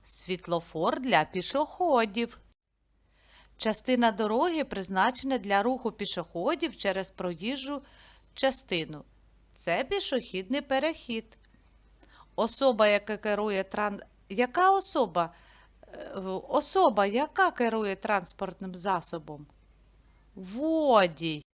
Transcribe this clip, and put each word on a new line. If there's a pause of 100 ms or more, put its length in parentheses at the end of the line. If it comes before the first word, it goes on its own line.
Світлофор
для
пішоходів. (1160)
Частина
дороги
призначена
для
руху
пішоходів
через
проїжджу (520)
частину. (500)
Це
пішохідний
перехід. (1000)
Особа,
яка
керує
тран-, (300)
яка
особа, (540)
е, (280)
особа,
яка
керує
транспортним
засобом? (880)
Водій. (100)